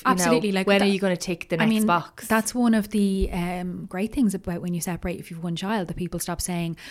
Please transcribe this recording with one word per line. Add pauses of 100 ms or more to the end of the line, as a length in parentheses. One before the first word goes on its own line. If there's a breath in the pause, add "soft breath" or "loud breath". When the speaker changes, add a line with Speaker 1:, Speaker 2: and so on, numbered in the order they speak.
Speaker 1:
Absolutely,
Speaker 2:
know,
Speaker 1:
like
Speaker 2:
when
Speaker 1:
that,
Speaker 2:
are
you
gonna
tick
the
Speaker 1:
I
Speaker 2:
next
Speaker 1:
mean,
Speaker 2:
box?
Speaker 1:
that's
one
of
the,
um,
great
things
about
when
you
separate,
if
you've
one
child,
that
people
stop
saying, (160 loud breath)